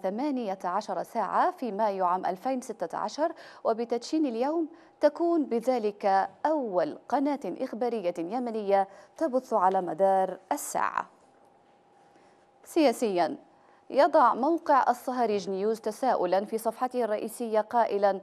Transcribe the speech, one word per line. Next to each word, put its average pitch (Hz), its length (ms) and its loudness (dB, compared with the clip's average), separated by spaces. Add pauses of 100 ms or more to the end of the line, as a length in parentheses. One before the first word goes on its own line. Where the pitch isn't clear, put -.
ثمانية 220 600 -4
عشر 180 400 -4
ساعة 214 480 0
في 247 200 -6
مايو 196 340 0
عام 180 200 0
ألفين 247 360 -4
ستة - 360 -8
عشر. 294 340 -2 (320)
وبتدشين 233 600 0
اليوم 285 420 -2 (340)
تكون 320 440 2
بذلك 208 840 0 (160)
أول 202 520 0 (120)
قناة 277 360 0
إخبارية 220 720 -4
يمنية 196 720 0 (300)
تبث 262 360 -2
على 190 280 4
مدار 185 560 2 (140)
الساعة. - 540 -2 (1600)
سياسياً، 214 760 2 (520)
يضع 285 440 6
موقع 285 560 2
الصهاريج 233 600 -2
نيوز 202 320 -2
تساؤلا 202 640 0
في 220 120 -6
صفحته 240 460 -4
الرئيسية 214 580 -2
قائلا: 202 600 2